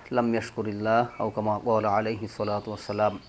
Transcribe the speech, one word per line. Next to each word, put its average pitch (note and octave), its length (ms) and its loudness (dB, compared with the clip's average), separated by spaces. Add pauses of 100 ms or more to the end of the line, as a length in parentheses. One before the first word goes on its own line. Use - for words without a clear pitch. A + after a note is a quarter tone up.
(120)
লাম A#2+ 200 2
ইয়াশকুরিল্লাহ, A2 920 0
আও G#2+ 80 0
কামা G#2+ 280 0
ক্বালা G#2+ 320 2
আলাইহি G#2+ 380 0
সালাতু G#2 420 -4
ওয়াসসালাম। G#2 480 0 (100)